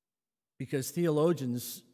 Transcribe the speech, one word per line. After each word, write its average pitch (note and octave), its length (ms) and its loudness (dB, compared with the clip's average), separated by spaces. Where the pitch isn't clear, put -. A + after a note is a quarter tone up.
Because C3+ 340 -4
theologians D3+ 920 0